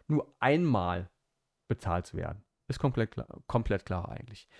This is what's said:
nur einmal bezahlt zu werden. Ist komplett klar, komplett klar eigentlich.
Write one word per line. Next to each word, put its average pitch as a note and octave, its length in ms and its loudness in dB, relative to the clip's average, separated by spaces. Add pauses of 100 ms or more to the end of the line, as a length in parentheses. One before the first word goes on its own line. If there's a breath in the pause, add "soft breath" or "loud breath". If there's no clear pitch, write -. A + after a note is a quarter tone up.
nur - 320 2
einmal A#2 720 4 (580)
bezahlt F2+ 380 0
zu - 100 -12
werden. F2 300 -6 (220)
Ist - 120 -6
komplett A#2 320 0
klar, - 160 -8 (180)
komplett A2 400 0
klar F2+ 240 -4
eigentlich. - 380 -14 (120 soft breath)